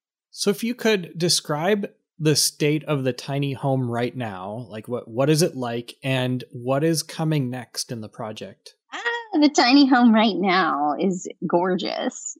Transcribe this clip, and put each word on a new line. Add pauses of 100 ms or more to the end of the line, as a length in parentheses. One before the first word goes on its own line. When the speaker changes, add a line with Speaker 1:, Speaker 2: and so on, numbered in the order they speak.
(300)
Speaker 1:
So
if
you
could
describe (300)
the
state
of
the
tiny
home
right
now,
like,
what,
what
is
it
like
and
what
is
coming
next
in
the
project? (180)
Speaker 2:
Ah,
the
tiny
home
right
now
is (200)
gorgeous.